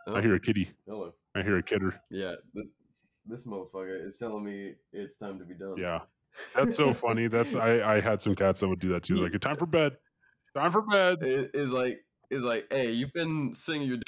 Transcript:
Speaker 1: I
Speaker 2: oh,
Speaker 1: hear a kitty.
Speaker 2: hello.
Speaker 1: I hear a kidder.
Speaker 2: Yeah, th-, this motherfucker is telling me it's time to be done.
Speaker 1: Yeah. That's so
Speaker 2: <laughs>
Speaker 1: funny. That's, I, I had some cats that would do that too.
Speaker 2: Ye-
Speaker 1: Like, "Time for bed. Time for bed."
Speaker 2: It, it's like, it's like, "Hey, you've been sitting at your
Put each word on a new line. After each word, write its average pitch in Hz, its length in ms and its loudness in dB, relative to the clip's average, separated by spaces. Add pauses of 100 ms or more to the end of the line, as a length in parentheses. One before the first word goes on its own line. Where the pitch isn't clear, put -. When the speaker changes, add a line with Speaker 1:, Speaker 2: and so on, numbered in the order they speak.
Speaker 1:
I 104 120 -2
Speaker 2:
oh, - 20 0
Speaker 1:
hear 104 160 4
a - 40 0
kitty. 101 300 0 (160)
Speaker 2:
hello. 98 280 -10 (200)
Speaker 1:
I 98 80 -2
hear 98 160 4
a 87 40 0
kidder. 95 380 -2 (100)
Speaker 2:
Yeah, 92 260 -6 (180)
th-, 107 140 -10 (580)
this 117 200 -14
motherfucker 95 600 -10
is 98 100 -14
telling 107 280 -8
me 98 300 -10 (180)
it's - 260 -12
time 98 220 -12
to 90 40 -16
be 90 100 -16
done. 95 220 -10
Speaker 1:
Yeah. 87 260 -4 (520)
That's 131 220 2
so 143 180 4
Speaker 2:
<laughs> - 0 -
Speaker 1:
funny. 117 320 0
That's, 113 300 0
I, 113 400 4
I 104 40 4
had 107 220 0
some 101 140 2
cats 95 240 4
that 98 80 2
would 92 120 0
do 92 100 0
that 87 120 0
too. 92 140 2
Speaker 2:
Ye- 92 60 2
Speaker 1:
Like, 90 180 0
"Time - 160 -2
for 175 100 -2
bed. 156 300 4 (580)
Time 151 160 2
for 208 120 4
bed." 190 400 4
Speaker 2:
It, 131 300 0
it's 139 200 0
like, 127 320 0 (260)
it's 131 140 -2
like, 117 280 -2
"Hey, 127 200 2
you've 127 200 -2
been 156 420 -2
sitting 156 280 -4
at 139 60 0
your 123 200 0